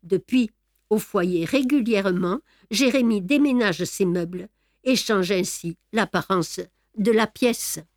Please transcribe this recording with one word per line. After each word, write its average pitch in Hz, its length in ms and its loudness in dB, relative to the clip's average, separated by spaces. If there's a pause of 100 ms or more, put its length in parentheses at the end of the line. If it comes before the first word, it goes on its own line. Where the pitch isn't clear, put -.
Depuis, 214 480 0 (400)
au 214 80 2
foyer 180 460 0
régulièrement, 208 960 0 (320)
Jérémy 226 500 2
déménage 247 600 2
ses - 200 -2
meubles 180 440 -4 (340)
et 254 140 2
change 190 340 0
ainsi 180 460 -4 (160)
l'apparence 185 680 -2 (400)
de 220 140 2
la 220 160 2
pièce. - 500 -4 (180)